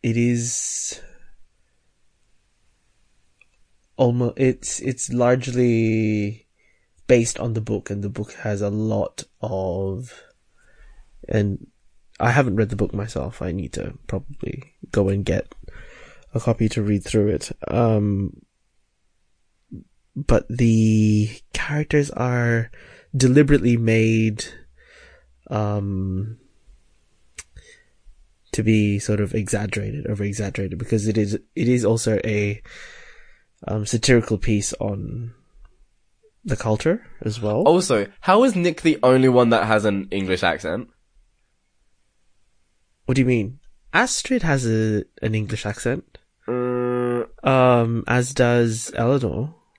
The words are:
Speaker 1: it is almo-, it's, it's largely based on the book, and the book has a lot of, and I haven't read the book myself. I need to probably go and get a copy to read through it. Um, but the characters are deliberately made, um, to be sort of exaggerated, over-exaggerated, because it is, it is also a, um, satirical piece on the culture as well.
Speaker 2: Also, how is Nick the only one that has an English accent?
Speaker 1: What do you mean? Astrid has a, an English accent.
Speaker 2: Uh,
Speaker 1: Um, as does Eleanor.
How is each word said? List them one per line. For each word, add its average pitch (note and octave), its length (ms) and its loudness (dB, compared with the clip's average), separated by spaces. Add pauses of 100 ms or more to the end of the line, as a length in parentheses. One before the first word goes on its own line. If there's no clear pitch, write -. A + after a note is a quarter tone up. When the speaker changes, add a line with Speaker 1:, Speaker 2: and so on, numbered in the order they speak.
Speaker 1:
it A#2 140 -2
is A#2+ 840 -2 (3000)
almo-, A#2+ 380 0
it's, - 440 -2
it's B2+ 320 -6
largely A2+ 1300 0 (600)
based A#2 320 4
on A#2 160 -4
the A2+ 60 -2
book, G#2+ 300 -6
and G2+ 120 -6
the G#2 60 -6
book G#2 240 -8
has G#2 300 -6
a G#2 80 -2
lot G#2+ 540 -2 (160)
of, F#2+ 840 -6 (1040)
and G2+ 380 0 (540)
I A#2+ 100 2
haven't A#2+ 260 2
read G#2+ 140 0
the G#2 60 -6
book G2+ 180 -2
myself. G2+ 480 -6
I F2+ 100 -4
need F#2 220 -8
to - 200 -8 (120)
probably - 680 -10 (160)
go G2 180 2
and G2 160 -2
get - 300 -2 (800)
a A2+ 60 -2
copy A2+ 300 0
to A2 120 -2
read G2+ 220 0
through G#2 240 2
it. - 220 -4 (180)
Um, G#2 720 0 (1700)
but - 340 2
the A2 840 4 (220)
characters D3 580 0
are A#2+ 600 0 (460)
deliberately B2+ 600 4
made, A2+ 680 2 (1040)
um, G2+ 880 -4 (2250)
to A2 100 -2
be G#2+ 360 2
sort G#2 220 -2
of G#2 140 -2
exaggerated, G#2 720 -4
over-exaggerated, G2+ 720 -4
because A2 280 -2
it G#2+ 100 0
is, G#2 180 0
it - 340 -4
is B2 160 2
also A2 400 2
a, G#2 360 -2 (1080)
um, G#2+ 180 -4
satirical A2+ 520 2
piece G#2 360 0
on A2 580 -8 (1120)
the C#3+ 120 -2
culture D#3 500 -2 (160)
as A2 180 -6
well. G#2+ 220 -2
Speaker 2:
Also, D3+ 460 2 (120)
how G3+ 240 4
is A3+ 120 2
Nick E3+ 260 0
the D#3 220 4
only C3 240 6
one B2 220 6
that G#2+ 160 4
has G#2+ 180 2
an G2 260 0
English F#2+ 320 -2
accent? F2 460 -2 (2250)
Speaker 1:
What C3 100 0
do C3+ 80 2
you B2 40 4
mean? A#2+ 340 -2 (320)
Astrid B3 500 0
has C3+ 240 0
a, A2 380 0 (180)
an A2 140 -2
English G#2+ 280 -4
accent. A#2+ 540 -6 (300)
Speaker 2:
Uh, B2 760 -2 (200)
Speaker 1:
Um, A#2+ 640 4
as B2 260 0
does A#2+ 600 2
Eleanor. B2 580 0 (240)